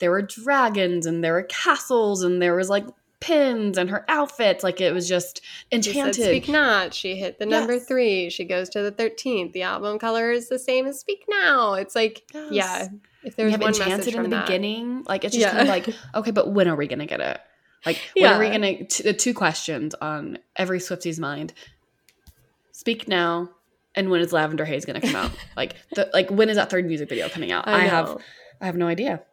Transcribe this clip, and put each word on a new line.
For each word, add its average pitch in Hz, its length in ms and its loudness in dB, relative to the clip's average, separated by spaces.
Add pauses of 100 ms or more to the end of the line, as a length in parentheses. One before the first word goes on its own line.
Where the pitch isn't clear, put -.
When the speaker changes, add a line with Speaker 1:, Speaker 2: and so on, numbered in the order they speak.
Speaker 1:
There 175 100 2
were 196 120 2
dragons 202 840 2
and 165 160 -2
there 165 120 2
were 180 100 2
castles 226 800 0
and 180 180 2
there 175 140 4
was, 185 120 0
like, 202 180 0 (340)
pins 240 580 2
and 180 120 0
her - 180 -4
outfits. 277 560 2
Like, 180 160 -2
it 170 120 4
was 175 160 -2
just 175 320 -2
Speaker 2:
She - 20 -20 (280)
said, 240 60 0
Speaker 1:
enchanted. 226 480 0
Speaker 2:
"Speak 180 240 2
not." 247 440 2
She 190 220 -6
hit 190 240 -8
the 214 80 -4
number 226 280 2
Speaker 1:
Yes. 247 120 -4
Speaker 2:
three. 202 440 2
She 170 140 -8
goes 185 260 -2
to 208 120 -4
the 202 80 -2
thirteenth. 220 600 -2
The 180 100 -6
album 202 380 -4
color 226 320 0
is 240 160 -2
the 254 100 -2
same 262 280 0
as 277 120 -6
Speak - 300 -6
Now. 285 460 2
It's 196 200 -6
like, 220 300 0 (100)
Speaker 1:
Yes. 302 160 -10
Speaker 2:
yeah, 185 320 0
if 190 80 -8 (320)
Speaker 1:
We 254 140 -10
Speaker 2:
there's 220 160 2
Speaker 1:
have 214 80 2
Speaker 2:
one 214 80 2
Speaker 1:
enchanted 202 300 2
Speaker 2:
message 226 180 -2
Speaker 1:
in 233 60 -2
Speaker 2:
from 220 80 -2
Speaker 1:
the - 80 0
Speaker 2:
that. - 80 -2
Speaker 1:
beginning. 226 600 -2
Like, 196 180 -2
it's 202 120 -2
just 226 100 4
Speaker 2:
Yeah. 190 60 2
Speaker 1:
kind 220 100 4
of 277 60 6
like, 190 200 0 (160)
Speaker 2:
<laughs> - 120 -18
Speaker 1:
okay, 220 160 -2
but 202 180 4
when 196 160 4
are 165 80 2
we 143 140 -2
gonna 127 180 -6
get - 140 -4
it? 65 200 -4 (460)
Like, 165 120 -2 (180)
when 285 160 8
are 196 60 4
we 214 80 4
Speaker 2:
Yeah. 208 60 0
Speaker 1:
gonna, 202 340 0
t-, - 160 -4
the 214 100 2
two 240 220 0
questions 156 680 -2
on 151 380 -8 (180)
every 185 240 -2
Swiftie's 175 380 -6
mind. 147 340 -6 (1200)
Speak - 360 -6
Now, 175 420 0 (440)
and 190 160 0
when 170 100 4
is 170 120 0
Lavender 156 320 0
Haze 151 200 -4
gonna - 160 -8
come - 160 -2
out? - 140 -4 (140)
Speaker 2:
<laughs> - 120 -16
Speaker 1:
Like, 123 180 -6 (200)
the, - 180 0
like, 185 180 4
when 214 180 4
is 214 80 2
that - 140 2
third 180 160 0
music 151 220 -4
video 107 200 -4
coming 127 240 -6
out? - 160 -2
Speaker 2:
I 208 60 2
Speaker 1:
I 180 80 4
have, 165 240 4
Speaker 2:
know. 151 140 -10 (400)
Speaker 1:
I 196 60 -6
have 175 100 -4
no 175 120 2
idea. 175 340 -2 (100)